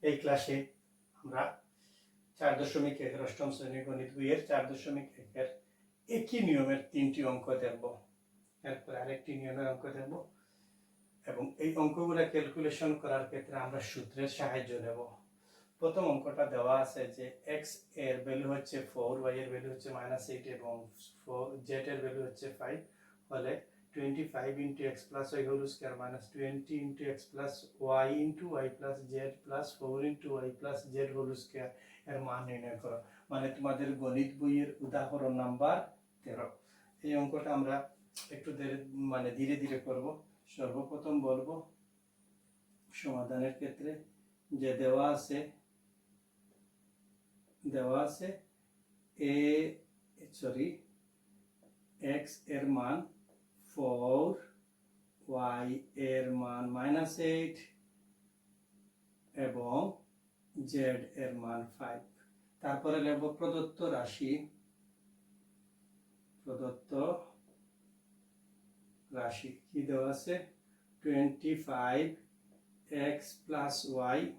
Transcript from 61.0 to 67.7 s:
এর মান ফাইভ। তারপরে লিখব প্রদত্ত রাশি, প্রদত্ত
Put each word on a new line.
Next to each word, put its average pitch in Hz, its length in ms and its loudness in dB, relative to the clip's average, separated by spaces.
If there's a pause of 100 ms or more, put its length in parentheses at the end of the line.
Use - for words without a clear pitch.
এর 127 100 -2 (100)
মান 117 180 -4 (160)
ফাইভ। 120 240 -8 (600)
তারপরে 143 440 2
লিখব 147 180 2 (140)
প্রদত্ত 165 400 0 (180)
রাশি, 131 360 -2 (2000)
প্রদত্ত 127 480 -6 (2250)